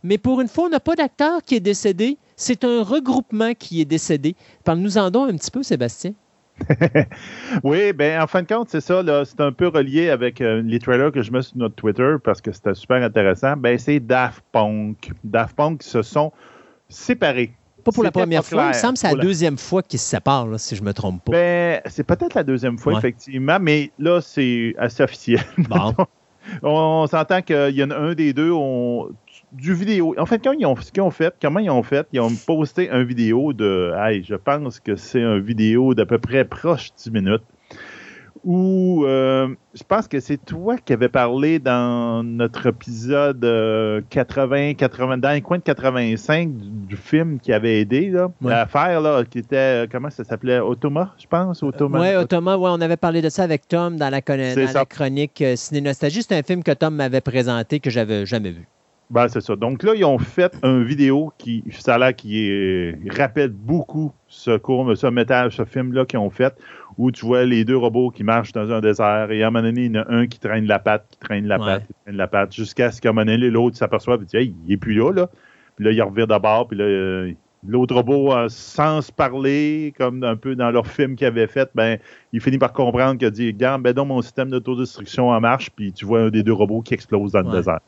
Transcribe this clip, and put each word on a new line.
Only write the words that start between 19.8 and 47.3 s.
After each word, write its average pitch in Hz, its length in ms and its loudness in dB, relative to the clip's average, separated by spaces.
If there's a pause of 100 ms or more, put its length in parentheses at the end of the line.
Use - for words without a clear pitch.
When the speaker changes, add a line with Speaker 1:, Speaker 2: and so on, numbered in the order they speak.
Speaker 1:
qu'ils - 160 -6
se - 60 -6
séparent, 123 420 0
là, 110 100 -4
si - 200 -8
je 101 60 -6
me 101 100 -2
trompe 92 320 -6
pas. 113 80 0
Speaker 2:
Ben, 175 540 2
c'est - 180 -6
peut-être 339 280 0
la 190 100 0
deuxième 127 340 -2
fois, 120 160 -2
Speaker 1:
Ouais. 107 60 0
Speaker 2:
effectivement, 131 600 -2
mais 151 400 2
là, 170 220 2
c'est 120 560 0
assez 117 260 0
officiel. - 380 0 (160)
Speaker 1:
Bon. 110 400 0
Speaker 2:
<laughs> 185 80 2 (560)
On, 160 420 2
on 151 40 0
s'entend 165 340 0
qu'il 143 320 2
y 139 120 0
en 139 60 -6
a - 40 -6
un 151 200 -2
des 151 180 0
deux, 156 180 0
on, 127 580 -2 (440)
du 139 200 -4
vidéo. 180 440 0
En 156 80 0
fait, 226 180 0
quand 269 80 2
ils 277 140 -2
ont, 135 100 2
ce - 160 -16
qu'ils 196 100 -2
ont 190 80 2
fait, 165 320 -2
comment 156 200 0
ils 208 80 -2
ont 127 140 2
fait, 139 280 -2
ils 131 80 -2
ont 117 160 0 (100)
posté 160 440 -2
un 127 160 2
vidéo 120 480 0
de, 95 440 0
hey, 104 280 0
je 104 100 -6
pense 139 460 -4
que 104 160 -2
c'est 120 260 -2
un 110 160 2
vidéo 113 540 2
d'à 110 120 2
peu 117 140 2
près 131 240 0
proche - 540 -4
dix - 140 -12
minutes, 107 320 0 (1040)
où, 185 600 2
euh, 131 420 2 (260)
je - 140 -20
pense 214 220 2
que 143 100 -2
c'est 143 240 -6
toi 185 320 -4
qui - 160 -6
avais 120 160 2
parlé 135 520 2
dans 120 640 0
notre 117 420 -2
épisode, 123 800 -2
euh, 110 640 0
quatre-vingts, 139 640 0
quatre-vingts, 127 440 -2
dans 131 140 0
les 147 80 0
coins 175 200 -4
de 170 40 -10
quatre-vingt-cinq, 131 920 0
du, 101 120 -12
du 104 280 -10
film 156 420 0